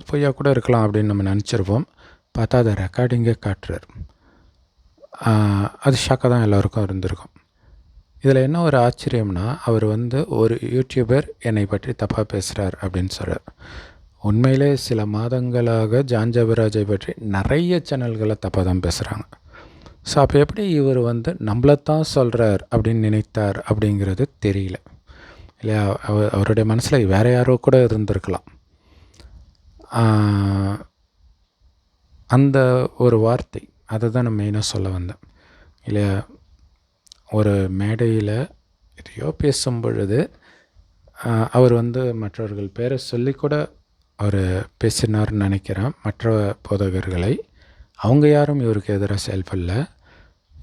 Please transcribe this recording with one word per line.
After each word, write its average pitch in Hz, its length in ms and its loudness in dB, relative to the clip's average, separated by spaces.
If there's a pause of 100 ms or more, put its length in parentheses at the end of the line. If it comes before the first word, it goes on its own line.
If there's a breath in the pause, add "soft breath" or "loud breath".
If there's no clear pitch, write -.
பொய்யா 143 260 0
கூட 139 180 0
இருக்கலாம் 120 420 2
அப்படின்னு 107 120 2
நம்ம 101 320 0
நினைச்சிருப்போம். 104 480 0 (560 soft breath)
பார்த்தா 113 160 0
அதை 113 180 4
ரெக்கார்டிங்கே 117 600 0 (100)
காட்டுறார். - 600 -8 (1200 soft breath)
ஆ, 113 60 4 (460)
அது 135 180 2 (100)
ஷாக்காக 127 220 0
தான் 120 120 2
எல்லாருக்கும் 101 420 2
இருந்திருக்கும். 92 480 -6 (920)
இதுல 135 120 4
என்ன 135 260 2
ஒரு 151 160 2
ஆச்சரியம்னா, 117 880 0
அவர் 110 200 2
வந்து 120 420 -2
"ஒரு 113 280 2
யூடியூபர் 127 720 0 (120)
என்னை 107 260 0
பற்றி 104 280 -6
தப்பா 107 400 -2
பேசுறார்" 98 380 -4 (100)
அப்படின்னு 92 280 -4 (120)
சொல்றார். - 240 -6 (800 loud breath)
உண்மையிலே 131 520 2
சில 113 300 -2
மாதங்களாக 117 960 0
ஜான் 117 260 0
ஜெபராஜை 113 560 2
பற்றி 101 320 -4
நிறைய 139 720 0
சேனல்களை 113 500 -2
தப்பா 98 220 -2
தான் 92 180 2
பேசுறாங்க. 90 420 -4 (800 loud breath)
So, - 220 2
அப்ப 143 160 4
எப்படி 196 300 0
இவர் 139 280 2
வந்து 120 420 -2
"நம்மளைத்தான் 139 640 2 (140)
சொல்றார்" 117 440 2 (160)
அப்படின்னு 113 180 2
நினைத்தார் 107 800 -2
அப்படிங்கிறது 101 520 0 (200)
தெரியல 95 280 -2 (840 loud breath)
இல்லையா? 104 440 -2
அவ-, 104 260 0
அவருடைய 107 460 2
மனசுல 127 300 2
வேற 101 260 4
யாரோ 123 300 4
கூட 127 240 6
இருந்திருக்கலாம். 104 600 -2 (1500 soft breath)
ஆ, 101 920 2 (1400)
அந்த 131 720 4
ஒரு 120 220 4
வார்த்தை, 113 500 -2 (160)
அதை 113 240 -4
தான் 123 140 0
நான் 113 140 -2
மெயினா 104 220 -2
சொல்ல 98 300 -4
வந்தேன் 90 300 -8 (680 soft breath)
இல்லையா? 101 420 -2 (1040)
ஒரு 101 460 2
மேடையில 110 720 -2 (460)
எதையோ - 420 -10
பேசும் 135 440 -2
பொழுது, 113 500 -2 (920 soft breath)
ஆ, 113 260 0
அவர் 123 220 6
வந்து 120 420 -2
மற்றவர்கள் 104 540 -8
பேரை 123 280 -6
சொல்லி 127 340 -4
கூட 147 480 -6 (360)
அவரு 95 500 -2 (180)
பேசினார்னு 107 480 0
நினைக்கிறேன். 101 600 -2 (120)
மற்ற 107 520 -2 (140)
போதகர்களை, 92 680 -2 (580 soft breath)
அவங்க 147 340 4
யாரும் 147 300 2
இவருக்கு 104 400 -2
எதிரா 101 180 -2 (100)
செயல்படல. 95 640 -4 (720 soft breath)